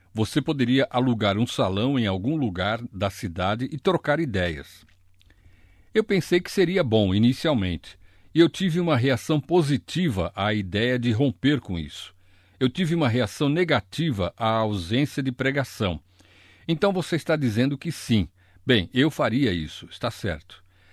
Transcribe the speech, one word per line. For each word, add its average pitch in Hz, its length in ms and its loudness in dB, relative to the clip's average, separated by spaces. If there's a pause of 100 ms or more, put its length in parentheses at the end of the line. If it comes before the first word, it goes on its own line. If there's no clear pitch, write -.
(140)
Você 110 280 0
poderia 135 480 0
alugar 110 480 0
um 117 80 2
salão 117 520 0
em 113 100 0
algum 98 280 -2
lugar 107 460 -2 (100)
da 98 180 -2
cidade 98 600 -4
e 156 60 -8
trocar 156 420 0
ideias. 92 680 -4 (1080)
Eu 220 100 2
pensei 180 360 2
que - 120 -6
seria 185 320 2
bom 107 300 4
inicialmente, 110 840 2 (340)
e 151 60 4
eu 165 80 8
tive 175 320 -2
uma 165 160 2
reação 135 460 2
positiva 143 920 0
à 101 200 0
ideia 104 440 0
de 120 140 0
romper 127 480 2
com 90 180 -6
isso. - 360 -10 (440)
Eu 131 120 2
tive 170 260 -2
uma 151 140 2
reação 123 400 0
negativa 147 880 0
à 117 120 -2
ausência 110 720 -2
de 135 120 -2
pregação. 127 640 -2 (680)
Então 180 260 2
você 180 240 -2
está 160 180 0
dizendo 135 420 0
que 165 140 -8
sim. 107 380 0 (360)
Bem, 110 280 2
eu 135 180 2
faria 123 400 0
isso, 80 400 -6
está - 200 -6
certo. - 520 -10 (300)